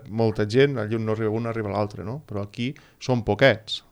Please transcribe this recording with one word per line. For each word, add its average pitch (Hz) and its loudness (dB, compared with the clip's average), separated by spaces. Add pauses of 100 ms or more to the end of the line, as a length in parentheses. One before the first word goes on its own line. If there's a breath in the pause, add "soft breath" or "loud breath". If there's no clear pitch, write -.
molta 107 0
gent, 135 4
allí 107 -4
on 113 -2
no 110 0
arriba 110 -2
un, 117 -4
arriba 107 -4
l'altre, 98 -4
no? 123 -8 (100)
Però 101 -6
aquí 120 -6 (300 loud breath)
són 120 -2
poquets. 104 2 (100)